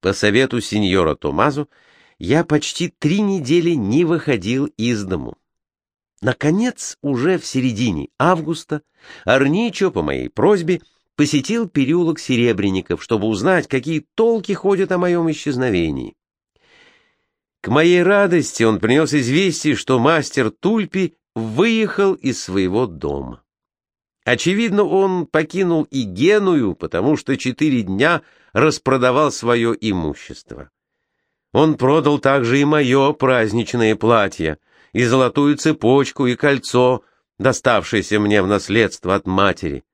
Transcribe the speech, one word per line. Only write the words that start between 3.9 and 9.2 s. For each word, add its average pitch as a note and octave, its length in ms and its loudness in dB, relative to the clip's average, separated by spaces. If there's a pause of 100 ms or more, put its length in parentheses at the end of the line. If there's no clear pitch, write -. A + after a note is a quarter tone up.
выходил C3+ 640 -2 (100)
из A2 280 -4
дому. D2 320 -8 (840)
Наконец, F3+ 800 -2
уже C#3+ 380 -2
в - 80 -10
середине A#2+ 640 -2 (100)
августа D#3 640 -4 (420)